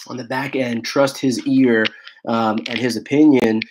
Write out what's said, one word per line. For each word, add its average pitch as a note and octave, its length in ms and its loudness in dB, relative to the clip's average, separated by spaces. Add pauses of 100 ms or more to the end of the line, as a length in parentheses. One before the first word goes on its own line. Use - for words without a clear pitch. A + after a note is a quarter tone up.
on B2 100 -14
the B2 60 -10
back C3 320 -8
end A#2+ 300 -4
trust C#3 340 0
his B2 260 -2
ear, C3 400 4 (440)
um, A2+ 300 0 (100)
and A#2 100 -6
his A#2 180 -4
opinion B2 760 2